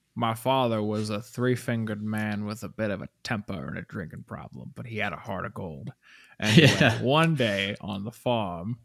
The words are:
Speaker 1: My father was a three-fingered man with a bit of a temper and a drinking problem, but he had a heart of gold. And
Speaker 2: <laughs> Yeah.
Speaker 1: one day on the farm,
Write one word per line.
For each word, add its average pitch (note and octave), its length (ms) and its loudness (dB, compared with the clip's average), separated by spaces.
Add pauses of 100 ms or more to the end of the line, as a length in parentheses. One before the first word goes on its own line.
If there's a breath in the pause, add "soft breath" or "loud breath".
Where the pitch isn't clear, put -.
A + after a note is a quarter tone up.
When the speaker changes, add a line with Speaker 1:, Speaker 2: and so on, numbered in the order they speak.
(160)
Speaker 1:
My A#2 180 0
father A#2+ 480 2
was G#2+ 300 -2
a G#2 100 -2
three-fingered A#2 800 -2
man G#2+ 440 -2
with G#2 180 -6
a F#2+ 60 -10
bit G#2+ 200 -4
of F2+ 140 -4
a - 60 -12 (140)
temper G2+ 440 -6
and - 100 -8
a - 60 -8
drinking - 420 -10
problem, - 500 -14
but A#2+ 120 -12
he A2+ 100 -8
had G2+ 160 -2
a - 40 -8
heart F#2 280 -6
of G#2+ 80 -12
gold. E2 380 -10 (480 soft breath)
And G#2+ 180 6
Speaker 2:
<laughs> - 0 -
Yeah. C3+ 460 8
Speaker 1:
one D#3 320 4
day G2+ 460 0
on G2 220 -6
the A2+ 80 -8
farm, G#2 720 -2